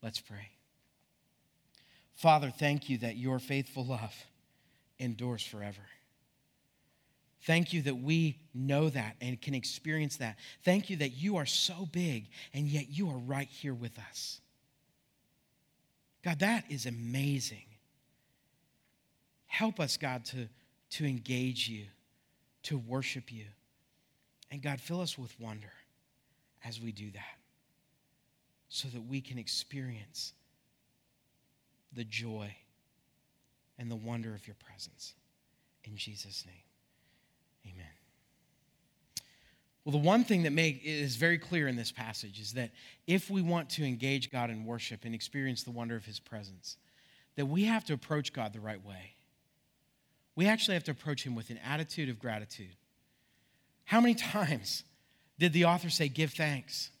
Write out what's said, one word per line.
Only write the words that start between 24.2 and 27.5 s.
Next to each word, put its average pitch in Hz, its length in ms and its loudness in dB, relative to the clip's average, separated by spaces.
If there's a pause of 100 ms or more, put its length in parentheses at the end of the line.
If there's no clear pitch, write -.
And 143 100 -8
God, 135 200 -2
fill 170 180 -2
us 180 180 -2
with 123 220 -10
wonder 107 320 -10 (920)
as 113 160 -8
we 117 100 -6
do 104 200 -8
that 95 260 -14 (1300)